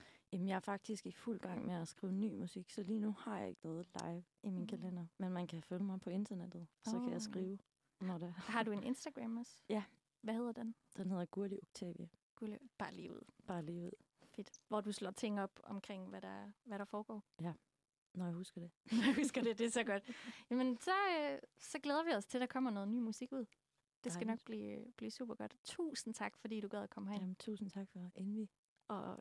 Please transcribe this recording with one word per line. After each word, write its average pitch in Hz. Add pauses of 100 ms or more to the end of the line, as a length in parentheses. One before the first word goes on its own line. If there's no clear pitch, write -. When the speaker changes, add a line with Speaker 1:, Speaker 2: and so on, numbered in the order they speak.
(320)
Speaker 1:
Jamen, 185
jeg 190
er 185
faktisk 202
i 185
fuld 214
gang 180
med 180
at 165
skrive 185
ny 202
musik, 180
så -
lige 214
nu 214
har 202
jeg 196
ikke -
noget 165 (160)
live 170 (200)
i 208
min 180
Speaker 2:
Mm. 214
Speaker 1:
kalender. 180 (120)
Men 185
man 180
kan 165
følge 180
mig 190
på -
internettet, 180 (160)
så 220
kan 240
jeg 240
Speaker 2:
Åh. 226
Speaker 1:
skrive, 202 (420)
når 185
det... 170
Er. 175
Speaker 2:
Har 214
du 220
en 208
Instagram 240
også? -
Speaker 1:
Ja. 208 (380)
Speaker 2:
Hvad 220
hedder 233
den? 226 (220)
Speaker 1:
Den 185
hedder 180
Gurli 196
Octavia. - (280)
Speaker 2:
Gurli, 214 (200)
bare -
lige 175
ud. - (260)
Speaker 1:
Bare 175
lige 170
ud. 175 (340)
Speaker 2:
Fedt. - (160)
Hvor 214
du 208
slår 196
ting 208
op -
omkring, 190
hvad 190
der, 196 (120)
hvad 202
der 202
foregår. 214 (180)
Speaker 1:
Ja, 165 (600)
når 180
jeg 175
husker 175
det. 170 (140)
Speaker 2:
<laughs> -
Når 220
jeg 254
husker 269
det, 220
det 233
er 233
så 233
godt. 202 (400)
Jamen, 254
så, - (280)
øh, 285 (200)
så -
glæder 294
vi 330
os 202
til, -
at 247
der 254
kommer 262
noget 202
ny 233
musik 233
ud. 262 (580)
Det 240
skal 175
Speaker 1:
Dejligt. 226
Speaker 2:
nok -
blive, 208 (120)
blive 220
super 233
godt. 214
Tusind 294
tak, 208
fordi 220
du 208
gad 202
at 202
komme 196
herind. 202
Speaker 1:
Jamen, 185
tusind 208
tak 196
for -
at 180
indvie. 208 (400)
Speaker 2:
Og, 196